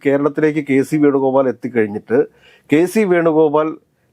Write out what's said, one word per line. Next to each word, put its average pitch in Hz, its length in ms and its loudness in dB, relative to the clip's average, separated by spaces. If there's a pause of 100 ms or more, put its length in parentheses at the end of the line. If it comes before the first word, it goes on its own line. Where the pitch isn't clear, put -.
കേരളത്തിലേക്ക് 147 640 0
കെ 135 160 0
സി 143 140 -4
വേണുഗോപാൽ 135 520 2
എത്തിക്കഴിഞ്ഞിട്ട് 113 680 -4 (520)
കെ 147 160 2
സി 220 180 0
വേണുഗോപാൽ 160 640 2 (440)